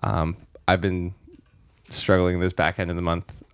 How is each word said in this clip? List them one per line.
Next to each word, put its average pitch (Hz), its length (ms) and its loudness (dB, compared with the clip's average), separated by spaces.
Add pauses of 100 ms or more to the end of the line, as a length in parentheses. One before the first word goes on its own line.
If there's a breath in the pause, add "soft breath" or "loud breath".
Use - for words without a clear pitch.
um, 82 340 0 (320)
I've 92 120 4
been 90 320 -2 (800)
struggling 90 500 2
this 90 120 0
back 82 260 0
end 90 120 -2
of 87 60 -4
the 87 60 -4
month, 85 400 -4 (120)